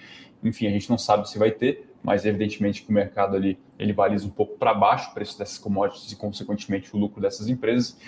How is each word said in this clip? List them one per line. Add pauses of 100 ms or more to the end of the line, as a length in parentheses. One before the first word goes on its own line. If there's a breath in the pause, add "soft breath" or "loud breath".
(420 loud breath)
Enfim,
a
gente
não
sabe
se
vai
ter,
mas
evidentemente
que
o
mercado
ali, (200)
ele
baliza
um
pouco
pra
baixo
o
preço
dessas
commodities
e,
consequentemente,
o
lucro
dessas
empresas.